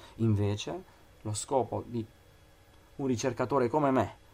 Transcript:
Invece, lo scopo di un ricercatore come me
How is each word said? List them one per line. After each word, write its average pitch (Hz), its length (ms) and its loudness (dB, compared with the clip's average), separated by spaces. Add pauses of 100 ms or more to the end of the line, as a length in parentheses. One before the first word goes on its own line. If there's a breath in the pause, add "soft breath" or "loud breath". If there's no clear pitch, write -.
(180 loud breath)
Invece, 104 640 0 (380 soft breath)
lo 107 120 -6
scopo 113 540 -2
di 113 180 -6 (920)
un 139 100 -4
ricercatore 127 640 0
come 143 220 2
me 117 260 0 (160 soft breath)